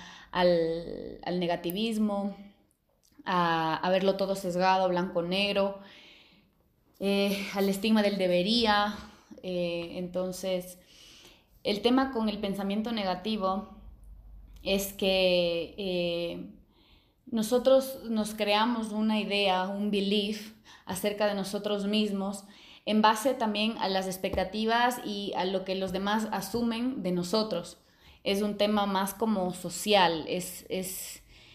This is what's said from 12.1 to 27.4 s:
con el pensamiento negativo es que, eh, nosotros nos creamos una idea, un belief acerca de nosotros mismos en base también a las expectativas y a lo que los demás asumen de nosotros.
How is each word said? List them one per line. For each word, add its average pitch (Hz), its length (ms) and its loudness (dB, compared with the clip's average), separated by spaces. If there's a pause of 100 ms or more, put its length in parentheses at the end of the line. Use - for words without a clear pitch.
con 220 160 -2
el 202 120 -2
pensamiento 202 520 -2
negativo 196 800 -2 (920)
es 196 300 0
que, 180 840 2
eh, 175 720 -2 (840)
nosotros 247 720 4
nos 220 300 -2
creamos 214 580 0
una 214 280 0
idea, 190 480 2
un 202 220 -4
belief 202 640 0 (320)
acerca 208 420 -2
de 202 60 0
nosotros 202 540 -4
mismos 202 560 0 (420)
en 214 160 4
base 226 320 4
también 214 460 0
a - 80 0
las 190 200 0
expectativas 214 960 0
y 202 320 -6
a 180 80 0
lo 190 180 -2
que 190 120 -4
los 190 180 -4
demás 208 380 0
asumen 233 720 -2
de 180 100 0
nosotros. 175 640 -2 (460)